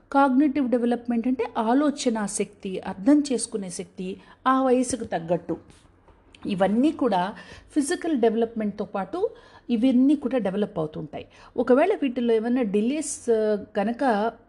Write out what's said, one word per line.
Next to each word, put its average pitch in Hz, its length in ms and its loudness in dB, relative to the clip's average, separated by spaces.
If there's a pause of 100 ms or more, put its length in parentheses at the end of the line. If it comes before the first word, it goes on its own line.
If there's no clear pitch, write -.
(120)
cognitive 277 580 4
development 240 580 0
అంటే 262 160 -2 (140)
ఆలోచనా 240 680 0
శక్తి, 190 540 -6
అర్థం 208 420 2 (100)
చేసుకునే 214 380 -4
శక్తి 185 460 -10 (300)
ఆ 262 160 4
వయసుకు 254 420 2
తగ్గట్టు. 165 520 -4 (920)
ఇవన్నీ 208 440 2
కూడా 202 440 0 (380)
ఫిజికల్ 330 460 -2
డెవలప్‌మెంట్‌తో 220 680 0
పాటు 320 460 -4 (400)
ఇవన్నీ 254 440 4
కూడా 254 240 -2
డెవలప్ 202 400 -2
అవుతుంటాయి. 156 480 -8 (300)
ఒకవేళ 285 460 4
వీటిల్లో 240 320 0
ఏమైనా 240 280 0
డిలేస్, 233 680 -2
ఆ, 214 280 2 (180)
కనుక 226 560 0 (160)